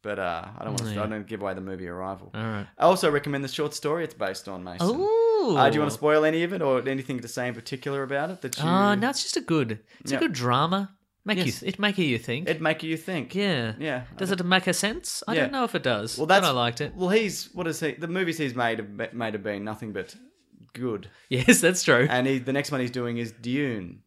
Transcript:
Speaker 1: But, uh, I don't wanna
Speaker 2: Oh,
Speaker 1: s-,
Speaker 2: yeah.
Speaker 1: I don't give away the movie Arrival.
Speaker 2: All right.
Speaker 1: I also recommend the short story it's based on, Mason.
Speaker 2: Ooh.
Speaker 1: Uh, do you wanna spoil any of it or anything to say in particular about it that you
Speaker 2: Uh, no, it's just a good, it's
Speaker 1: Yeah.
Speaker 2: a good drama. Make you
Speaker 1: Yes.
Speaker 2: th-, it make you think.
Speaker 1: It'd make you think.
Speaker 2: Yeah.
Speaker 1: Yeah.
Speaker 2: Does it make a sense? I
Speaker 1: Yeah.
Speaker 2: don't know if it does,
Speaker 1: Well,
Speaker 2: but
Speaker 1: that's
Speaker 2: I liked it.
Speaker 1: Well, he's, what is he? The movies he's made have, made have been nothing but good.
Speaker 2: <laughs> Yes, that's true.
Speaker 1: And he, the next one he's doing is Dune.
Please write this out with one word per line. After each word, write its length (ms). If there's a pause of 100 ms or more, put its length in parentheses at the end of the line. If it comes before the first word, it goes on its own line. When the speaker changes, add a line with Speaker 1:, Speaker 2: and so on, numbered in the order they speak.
Speaker 1:
But, 160
uh, 280 (120)
I 60
don't 100
wanna 100
Speaker 2:
Oh, 60
Speaker 1:
s-, 60
Speaker 2:
yeah. 80
Speaker 1:
I 40
don't 200
give 160
away 100
the 80
movie 260
Arrival. 460
Speaker 2:
All 80
right. 240 (100)
Speaker 1:
I 100
also 260
recommend 320
the 60
short 260
story 280
it's 120
based 340
on, 140
Mason. 260
Speaker 2:
Ooh. 680
Speaker 1:
Uh, 140
do 60
you 60
wanna 100
spoil 340
any 160
of 120
it 100
or 240
anything 320
to 80
say 200
in 60
particular 480
about 300
it 100
that 160
you 60
Speaker 2:
Uh, 320
no, 160
it's 100
just 160
a 40
good, 380 (200)
it's 120
Speaker 1:
Yeah. 60
Speaker 2:
a 40
good 120
drama. 580 (360)
Make 120
you 60
Speaker 1:
Yes. 160
Speaker 2:
th-, 120
it 60
make 180
you 220
think. 280
Speaker 1:
It'd 140
make 220
you 140
think. 360
Speaker 2:
Yeah. 460
Speaker 1:
Yeah. 220 (140)
Speaker 2:
Does 140
it 160
make 220
a 80
sense? 520
I 60
Speaker 1:
Yeah. 80
Speaker 2:
don't 120
know 100
if 100
it 80
does, 380
Speaker 1:
Well, 80
Speaker 2:
but 80
Speaker 1:
that's 120
Speaker 2:
I 40
liked 300
it. 140
Speaker 1:
Well, 140
he's, 460
what 100
is 140
he? 140
The 140
movies 300
he's 160
made 240
have, 340
made 220
have 80
been 220
nothing 280
but 220 (600)
good. 340 (120)
Speaker 2:
<laughs> 100
Yes, 320
that's 200
true. 300
Speaker 1:
And 160
he, 100
the 160
next 180
one 80
he's 120
doing 260
is 140
Dune. 760